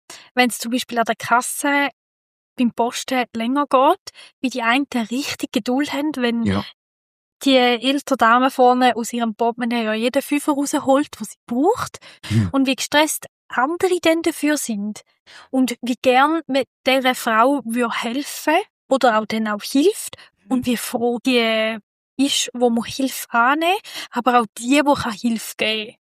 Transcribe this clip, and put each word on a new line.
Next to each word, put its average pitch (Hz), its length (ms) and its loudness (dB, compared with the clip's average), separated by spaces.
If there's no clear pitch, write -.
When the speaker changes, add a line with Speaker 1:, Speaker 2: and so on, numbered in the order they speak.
Speaker 1:
wenn 247 160 4
es - 80 -8
zum 233 120 -8
Beispiel 240 280 -4
an 226 80 2
der 226 100 -2
Kasse 285 720 0
beim 240 160 2
Posten 247 520 -2
länger 254 320 -2
geht, 277 440 4
wie 262 100 -2
die 240 120 -6
einen 247 240 2
richtig - 420 -6
Geduld 247 400 -2
haben, 285 240 -2
wenn 233 280 -2
Speaker 2:
Ja. 202 200 0
Speaker 1:
Die 269 120 4
ältere 247 600 0
Dame 247 340 4
vorne 254 460 4
aus 233 160 -8
ihrem 233 220 -4
Portemonnaie 233 500 -2
ja 214 100 -2
jeden 240 280 -2
Fünfer 294 300 0
rausholt, 277 560 0
wo 220 60 -10
sie - 120 -14
braucht. 320 520 -2
Speaker 2:
Hm. 104 260 2
Speaker 1:
Und 269 140 2
wie 262 100 0
gestresst - 500 2
andere 349 560 0
denn 330 180 2
dafür 302 360 -2
sind. 208 440 -8
Und 254 320 0
wie 240 200 -2
gern 277 440 4
man 262 180 -2
dieser 262 280 2
Frau 240 500 2
würde 233 380 -2
helfen 285 540 -2
oder 247 280 4
auch 214 80 -2
dann 220 220 -4
auch 208 140 -6
hilft. - 540 0
Speaker 2:
Mhm. 196 60 -10
Speaker 1:
Und 247 160 -2
wie 240 100 0
froh 240 480 -2
die 226 540 0
ist, - 340 0
wo 240 160 2
man 233 160 0
Hilfe - 460 -6
annehmen, 302 480 2
aber 247 300 2
auch 220 60 0
die, 262 260 2
wo 285 100 4
kann 233 180 -4
Hilfe 226 440 -4
geben. 214 440 -4